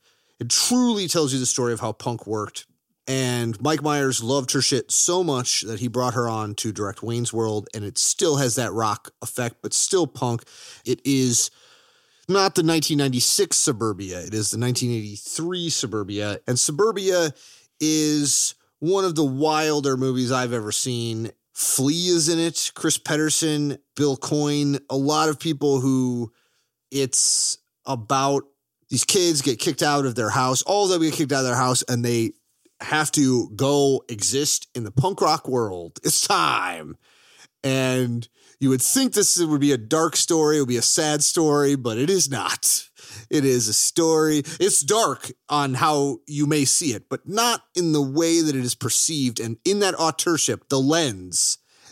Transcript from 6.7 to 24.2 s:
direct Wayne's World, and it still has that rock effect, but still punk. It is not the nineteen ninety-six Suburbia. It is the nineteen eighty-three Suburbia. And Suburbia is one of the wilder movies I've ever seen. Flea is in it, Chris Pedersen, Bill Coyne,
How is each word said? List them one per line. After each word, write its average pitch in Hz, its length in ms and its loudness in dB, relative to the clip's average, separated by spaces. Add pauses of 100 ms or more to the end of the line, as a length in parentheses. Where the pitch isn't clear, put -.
direct 98 320 -6
Wayne's 117 300 -4
World, 110 420 -2
and 104 100 -8
it 101 140 -6
still 165 380 0
has 131 180 0
that 113 180 -2
rock 107 380 -2 (100)
effect, - 400 -6
but - 140 -8
still 180 320 0
punk. 123 380 -4 (400)
It 123 200 -2
is 131 460 2 (800)
not 190 260 2
the 180 80 2
nineteen 160 360 2
ninety-six 135 580 2
Suburbia. 101 640 -2
It 87 140 -12
is 107 180 -2
the 104 60 -4
nineteen 123 340 0
eighty-three 160 760 -6
Suburbia. 104 760 -4
And 127 140 0
Suburbia 185 720 2 (480)
is 151 720 0 (280)
one 190 220 2
of 175 100 0
the 156 100 2
wilder 147 720 0
movies 127 360 0
I've 127 200 0
ever 107 200 -4
seen. 117 580 -4 (240)
Flea 165 540 0
is 165 200 2
in 165 120 2
it, - 340 -2
Chris - 240 -2
Pedersen, 151 800 0 (160)
Bill 139 220 0
Coyne, 147 640 0 (120)